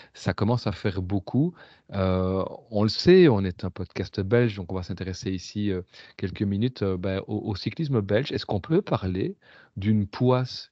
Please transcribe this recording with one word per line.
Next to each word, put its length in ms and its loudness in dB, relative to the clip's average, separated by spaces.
ça 180 -2
commence 320 0
à 60 0
faire 320 -4
beaucoup. 500 0
Euh, 500 2
on 120 2
le 60 4
sait, 400 8
on 140 4
est 200 -4
un 80 -4
podcast 500 -6
belge, 340 2
donc 160 -8
on 40 -4
va 80 -4
s'intéresser 480 -6
ici, 400 -4
euh, 100 -2
quelques 260 -6
minutes, 400 0
euh, 140 0
bah, 300 -4
au, 100 -4
au 60 -2
cyclisme 460 -2
belge. 300 0
Est-ce 140 -6
qu'on 140 -2
peut 240 0
parler 520 -2
d'une 320 2
poisse 640 0